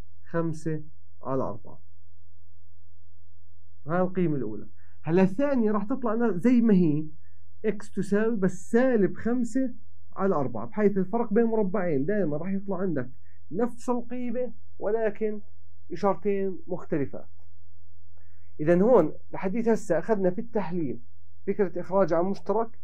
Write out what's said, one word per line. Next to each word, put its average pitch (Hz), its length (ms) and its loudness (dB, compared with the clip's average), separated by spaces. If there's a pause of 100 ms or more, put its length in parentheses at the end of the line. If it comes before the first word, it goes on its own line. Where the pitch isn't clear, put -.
(300)
خمسة 160 540 0 (400)
على 135 200 0
أربعة. - 360 -4 (2000)
هاي 175 140 2
القيمة 185 340 2
الأولى. 110 320 -2 (340)
هلا 170 200 4
الثانية 220 500 2
راح 208 120 0
تطلع 226 300 0
ن-، 226 260 2
زي 240 220 6
ما 226 120 6
هي، 156 320 4 (600)
إكس 208 260 -2
تساوي 214 440 2
بس 190 360 0
سالب 240 460 4
خمسة 254 560 0 (420)
على 190 200 2
أربعة، 117 300 0
بحيث 202 320 2
الفرق 196 360 0
بين 226 120 6
مربعين 185 600 2
دائما 170 320 0
راح 175 120 -4
يطلع 196 280 -2
عندك 160 320 0 (420)
نفس 240 380 -2
القيمة 240 640 0 (260)
ولكن 214 640 0 (500)
إشارتين 196 760 2
مختلفات. 151 600 -2 (1300)
إذا 175 220 4
هون 202 320 6 (200)
لحديت 190 360 0
هسه 208 300 2
أخذنا 190 320 2
في 208 100 -2
التحليل 170 580 -2 (480)
فكرة 190 340 0
إخراج 175 320 2
عن 170 120 2
مشترك 202 580 0